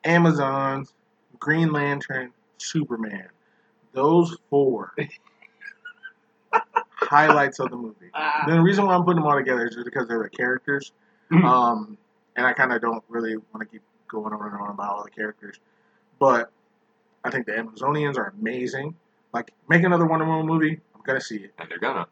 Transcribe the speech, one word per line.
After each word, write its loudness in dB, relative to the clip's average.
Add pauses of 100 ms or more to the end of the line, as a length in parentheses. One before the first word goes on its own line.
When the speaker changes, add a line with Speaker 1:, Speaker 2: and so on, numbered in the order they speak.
Speaker 1:
Amazons, 2 (460)
Green 0
Lantern, -4 (260)
Superman. -6 (680)
Those 4 (140)
four 0
<laughs> -16 (400)
highlights 2
of -2
the -14
movie. -16
Speaker 2:
Ah. -2
Speaker 1:
The 4
reason 4
why 4
I'm 2
putting 2
them 0
all 4
together 0
is -8
just -12
because -6
they're -2
the -6
characters. -4 (400)
Speaker 2:
Mm. 8
Speaker 1:
Um, 2 (380)
and 0
I 2
kinda 0
don't -4
really -6 (160)
wanna -12
keep -20 (260)
going -8
on -10
and -12
on -10
about -8
all -12
the -20
characters. -12 (600)
But 4 (720)
I -4
think -6
the -8
Amazonians -4
are -6
amazing. -6 (380)
Like, -8 (160)
make 6
another 4
Wonder 0
Woman 0
movie, 0 (140)
I'm -20
gonna -2
see -10
it. -14
Speaker 2:
And -14
they're -12
gonna. -4